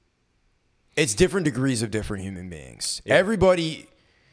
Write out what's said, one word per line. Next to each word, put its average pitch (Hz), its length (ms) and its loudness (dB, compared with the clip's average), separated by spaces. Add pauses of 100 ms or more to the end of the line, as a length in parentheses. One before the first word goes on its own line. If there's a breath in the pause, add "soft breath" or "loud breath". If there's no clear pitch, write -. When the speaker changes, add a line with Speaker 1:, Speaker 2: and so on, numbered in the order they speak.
(960)
Speaker 1:
it's 143 180 2
different 175 300 2
degrees 131 380 0
of 113 100 -4
different 101 320 -4
human 92 260 -10
beings. 65 540 -10
Speaker 2:
Yeah. 117 120 2
Speaker 1:
Everybody, 185 720 2 (440 soft breath)